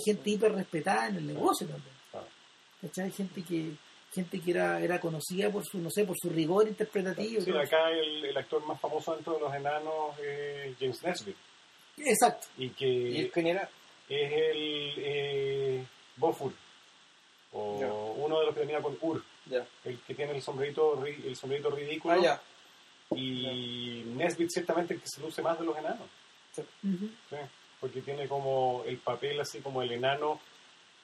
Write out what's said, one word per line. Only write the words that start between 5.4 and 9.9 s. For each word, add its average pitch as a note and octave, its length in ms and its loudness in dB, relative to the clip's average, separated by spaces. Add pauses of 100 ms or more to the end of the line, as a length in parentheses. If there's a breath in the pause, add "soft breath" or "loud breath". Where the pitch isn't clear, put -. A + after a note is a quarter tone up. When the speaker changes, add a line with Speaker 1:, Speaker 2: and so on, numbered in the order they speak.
Speaker 1:
por G3 140 -2
su, - 140 -6
no E3 120 -2
sé, G#3 140 2
por F#3 160 -2
su F3 80 -2
rigor E3 400 4
interpretativo G#3 720 -2
y F3+ 40 2
Speaker 2:
Sí, F3+ 60 2
Speaker 1:
todo. D#3 120 4
Speaker 2:
acá D#3+ 300 6
el, D3+ 340 0
el C#3 100 -2
actor D3+ 300 0
más D#3 120 -4
famoso D3+ 360 -2
dentro D#3+ 200 -4
de D3+ 60 0
los C#3+ 140 0
enanos D3+ 680 -2